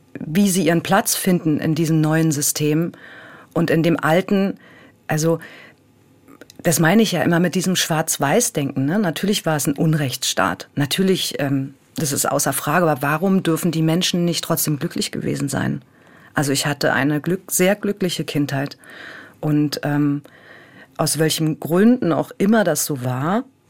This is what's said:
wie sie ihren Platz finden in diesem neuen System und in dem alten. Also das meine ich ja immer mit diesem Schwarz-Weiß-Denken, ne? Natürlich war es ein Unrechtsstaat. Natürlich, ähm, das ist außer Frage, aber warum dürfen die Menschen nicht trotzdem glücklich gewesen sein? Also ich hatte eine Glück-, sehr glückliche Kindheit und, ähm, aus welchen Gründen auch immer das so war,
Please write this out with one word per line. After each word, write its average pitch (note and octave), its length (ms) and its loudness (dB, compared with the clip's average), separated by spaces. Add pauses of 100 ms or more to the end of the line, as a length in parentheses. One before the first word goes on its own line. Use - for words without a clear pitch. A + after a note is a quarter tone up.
(180)
wie G3 320 0
sie F3 160 0
ihren E3 160 2
Platz G3 320 2
finden D#3+ 460 0
in D#3 140 0
diesem D#3+ 260 2
neuen D#3+ 320 2
System D3+ 600 0 (600)
und E3+ 160 2
in D#3+ 120 4
dem E3 160 2
alten. F#3+ 600 0 (480)
Also D#3+ 320 0 (1200)
das E3+ 160 2
meine F3 220 6
ich G#3+ 120 2
ja D#3+ 100 0
immer E3+ 180 2
mit F3+ 140 0
diesem F3+ 200 0
Schwarz-Weiß-Denken, D#3 1120 0
ne? E3+ 140 0
Natürlich G3 480 -2
war D#3 100 0
es C#3 100 -2
ein D3+ 60 0
Unrechtsstaat. D3+ 1000 -2
Natürlich, F#3 640 0
ähm, C#3 360 -2 (200)
das C#3+ 180 -2
ist - 180 -2
außer C#3+ 220 0
Frage, E3 380 0
aber C3+ 120 -2
warum D#3+ 400 0
dürfen D#3+ 280 0
die D#3+ 120 0
Menschen F3 440 0
nicht E3+ 180 -4
trotzdem D#3 340 -2
glücklich - 320 -6
gewesen C#3+ 380 -4
sein? C#3 340 -2 (520)
Also C#3+ 180 2
ich C3+ 140 -2
hatte C#3+ 260 0
eine C#3+ 280 0
Glück-, E3+ 300 -4
sehr F#3 260 2
glückliche G3 480 -4
Kindheit C#3 520 -4 (640)
und, D3 440 0
ähm, D3 380 0 (760)
aus D3 180 0
welchen D#3+ 420 0
Gründen F#3 520 4
auch C#3 240 -2
immer G#3+ 260 4
das D#3+ 220 0
so C3+ 180 -6
war, C#3 420 -2 (260)